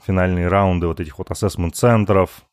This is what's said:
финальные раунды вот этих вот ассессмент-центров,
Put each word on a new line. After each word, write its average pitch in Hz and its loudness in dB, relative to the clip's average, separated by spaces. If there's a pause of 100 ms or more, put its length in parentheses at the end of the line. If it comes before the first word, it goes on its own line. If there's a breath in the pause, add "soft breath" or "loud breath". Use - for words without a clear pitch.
финальные 90 0
раунды 92 2
вот 80 -4
этих 76 -12
вот - -12
ассессмент-центров, 98 0 (120)